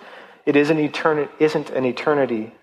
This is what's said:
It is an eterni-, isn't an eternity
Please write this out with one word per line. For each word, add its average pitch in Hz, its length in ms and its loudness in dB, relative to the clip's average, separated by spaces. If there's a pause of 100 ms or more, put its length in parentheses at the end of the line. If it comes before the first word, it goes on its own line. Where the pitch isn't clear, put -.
(460)
It 147 100 2
is 147 140 4
an 160 80 2
eterni-, 151 520 0 (100)
isn't 156 320 0
an 131 120 -2
eternity 123 800 -2